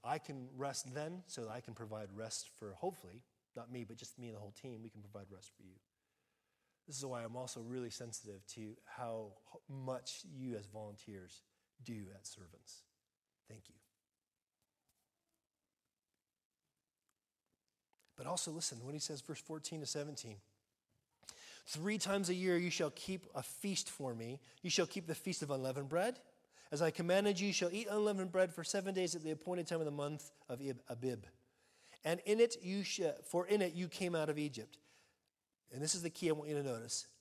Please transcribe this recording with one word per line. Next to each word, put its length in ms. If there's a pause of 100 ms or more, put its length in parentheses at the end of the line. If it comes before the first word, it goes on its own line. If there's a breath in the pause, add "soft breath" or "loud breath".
I 140
can 380
rest 380
then 320
so 180
that 60
I 100
can 140
provide 400
rest 340 (100)
for, 160
hopefully, 480 (340)
not 160
me, 100
but 140
just 240
me 80
and 80
the 40
whole 220
team, 200
we 60
can 120
provide 320
rest 240
for 80
you. 100 (1120)
This 120
is 60
why 200
I'm 100
also 260
really 300
sensitive 580
to 360
how 480 (200)
h-, 160
much 520 (120)
you 220
as 120
volunteers 760 (400)
do 220 (100)
at 120
Servants. 560 (640)
Thank 200
you. 60 (4000)
But 100
also 260
listen, 320
when 100
he 60
says, 220
verse 180
fourteen 400
to 60
seventeen, 500 (1300 loud breath)
"Three 320
times 300
a 60
year 220
you 140
shall 200
keep 440
a 80
feast 480
for 240
me. 260 (220 loud breath)
You 80
shall 160
keep 200
the 80
feast 280
of 80
unleavened 380
bread. 320 (500 loud breath)
As 120
I 80
commanded 480
you, 100
you 40
shall 200
eat 160
unleavened 440
bread 200
for 120
seven 300
days 200
at 80
the 80
appointed 360
time 120
of 60
the 60
month 420 (160 soft breath)
of 120
Ib-, 280
Abib. 360 (800 loud breath)
And 240
in 140
it 220
you 200
sh-, 180 (240)
for 220
in 160
it 120
you 140
came 260
out 140
of 100
Egypt." 400 (920 soft breath)
And 120
this 120
is 80
the 80
key 200
I 20
want 160
you 60
to 80
notice. 440 (140)